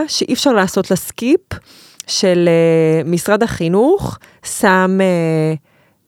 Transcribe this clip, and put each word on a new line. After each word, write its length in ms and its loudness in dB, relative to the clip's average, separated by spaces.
שאי 260 -2
אפשר 200 0
לעשות 380 0
לה 60 0
סקיפ, 440 -2
של, 420 0
אה, 520 2
משרד 320 0
החינוך 760 0
שם, 580 0
אה, 520 0